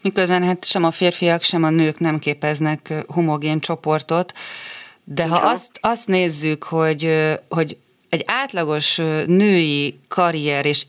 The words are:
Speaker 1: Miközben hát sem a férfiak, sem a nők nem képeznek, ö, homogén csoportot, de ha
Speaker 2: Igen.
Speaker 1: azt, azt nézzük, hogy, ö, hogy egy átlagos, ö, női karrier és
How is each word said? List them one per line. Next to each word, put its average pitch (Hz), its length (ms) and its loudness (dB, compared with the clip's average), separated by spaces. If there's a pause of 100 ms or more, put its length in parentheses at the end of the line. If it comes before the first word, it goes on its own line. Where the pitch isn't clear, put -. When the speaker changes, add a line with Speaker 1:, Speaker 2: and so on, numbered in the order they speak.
Speaker 1:
Miközben 185 420 0
hát 180 220 0
sem 185 180 2
a 165 80 4
férfiak, 170 500 0
sem 170 220 2
a 160 60 4
nők 156 300 2
nem 156 200 0
képeznek, 151 600 -2 (100)
ö, 156 80 -4 (160)
homogén 156 460 0
csoportot, 160 720 -2 (720)
de 151 240 -4
ha 165 80 0
Speaker 2:
Igen. 175 120 2
Speaker 1:
azt, 226 340 -4
azt 233 260 -2
nézzük, 156 560 0
hogy, 160 420 0
ö, 156 260 2 (180)
hogy 160 280 -2 (320)
egy - 160 -2
átlagos, 175 720 -2
ö, 160 280 -2
női 165 840 2
karrier 147 580 0
és 147 240 2